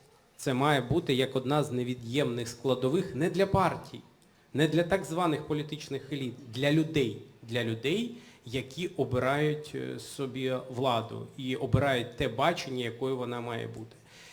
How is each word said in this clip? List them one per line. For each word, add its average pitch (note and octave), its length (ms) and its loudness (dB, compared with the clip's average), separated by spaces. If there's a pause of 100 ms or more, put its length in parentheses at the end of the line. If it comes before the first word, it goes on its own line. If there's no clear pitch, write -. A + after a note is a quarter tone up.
(360)
Це A2+ 180 -2
має C#3 260 6
бути C#3 340 2
як B2+ 220 2
одна C3+ 280 2
з - 80 -4
невід'ємних B2 760 -2
складових C3 680 0
не D#3+ 160 2
для F#3+ 160 2
партій, E3+ 540 -2 (540)
не D3 140 4
для D#3 140 4
так F3 220 0
званих D#3+ 420 0
політичних D3+ 680 -6
еліт, C3 220 -4 (200)
для C#3 180 4
людей. D3+ 500 2 (200)
Для A#2 220 -2
людей, C#3+ 520 -2 (280)
які C3 440 -6
обирають, C#3+ 840 0
е, C3 240 -6
собі C3 560 -4 (160)
владу A#2 560 0 (100)
і B2+ 200 -2
обирають B2+ 600 2
те C#3 120 0
бачення, C3 560 0
якою C3 320 -2
вона A#2+ 240 -4
має A#2 260 -6
бути. A2+ 300 -12 (360)